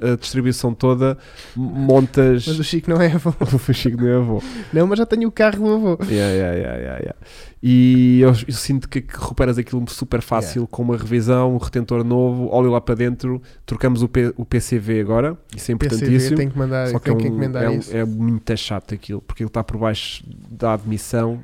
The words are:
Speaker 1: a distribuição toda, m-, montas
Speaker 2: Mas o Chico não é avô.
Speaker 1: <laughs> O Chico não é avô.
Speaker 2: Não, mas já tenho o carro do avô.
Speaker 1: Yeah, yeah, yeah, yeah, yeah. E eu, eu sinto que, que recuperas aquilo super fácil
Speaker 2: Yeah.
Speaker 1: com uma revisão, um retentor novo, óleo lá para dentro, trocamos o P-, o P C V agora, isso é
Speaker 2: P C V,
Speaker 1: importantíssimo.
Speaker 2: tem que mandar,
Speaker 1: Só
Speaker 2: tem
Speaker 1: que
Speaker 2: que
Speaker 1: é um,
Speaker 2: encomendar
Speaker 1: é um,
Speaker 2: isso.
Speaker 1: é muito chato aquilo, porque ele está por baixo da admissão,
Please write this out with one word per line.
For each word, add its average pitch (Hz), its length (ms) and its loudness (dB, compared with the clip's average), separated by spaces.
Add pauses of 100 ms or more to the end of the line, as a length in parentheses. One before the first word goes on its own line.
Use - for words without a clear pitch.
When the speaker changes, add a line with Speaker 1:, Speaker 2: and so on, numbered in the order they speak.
Speaker 1:
a 120 160 2
distribuição 123 560 -2
toda, 131 440 2 (380)
m-, 127 100 -4
montas 131 840 4
Speaker 2:
Mas 160 120 -2
o 151 40 0
Chico 165 260 -2
não 165 120 2
é 165 120 4
avô. 170 200 0
Speaker 1:
<laughs> 127 360 0
O 131 40 4
Chico 120 280 -2
não 123 60 2
é 123 80 4
avô. 117 280 0 (300)
Speaker 2:
Não, 165 140 4
mas 202 120 0
já 226 60 2
tenho 226 240 0
o - 20 -14
carro 208 280 2
do 214 140 2
avô. 220 240 2 (120)
Speaker 1:
Yeah, 101 240 2
yeah, 92 220 0
yeah, 62 220 -4
yeah, 64 220 -8
yeah. - 160 -8 (480)
E 127 580 6
eu, 131 80 8 (180)
eu 135 80 -6
sinto 135 340 -4
que, 131 120 -4
que - 120 -14
recuperas 127 460 -2
aquilo 120 280 -4
super - 320 -6
fácil 113 420 -4
Speaker 2:
Yeah. 113 100 -4
Speaker 1:
com - 100 -8
uma 120 160 -2
revisão, 120 560 0
um 120 40 0
retentor 120 460 -2
novo, 123 480 0
óleo 123 200 4
lá 120 100 0
para 120 140 -2
dentro, 123 440 -2 (280)
trocamos 123 340 0
o 120 80 0
P-, 120 260 0
o 117 80 -8
P 123 160 -2
C 117 200 -2
V 110 200 -2
agora, 117 380 0 (180)
isso - 160 -6
é 117 40 0
Speaker 2:
P 139 140 -2
C 120 60 -2
V, 110 100 -2
Speaker 1:
importantíssimo. 131 320 4
Speaker 2:
tem 139 120 0
que 131 80 -6
mandar, 131 300 -2
Speaker 1:
Só 120 120 -2
Speaker 2:
tem 120 160 0
Speaker 1:
que 113 60 0
Speaker 2:
que 117 60 0
Speaker 1:
é - 20 0
um, 113 40 -2
Speaker 2:
encomendar 127 300 -2
Speaker 1:
é 113 60 0
um, 113 80 0
Speaker 2:
isso. 110 180 -8
Speaker 1:
é 113 80 0
muito 113 540 -2
chato - 380 -8
aquilo, 101 260 -10
porque - 220 -8
ele 107 40 -4
está 113 160 -4
por - 140 -8
baixo 110 460 -4 (260)
da 113 240 -2
admissão, 113 720 -4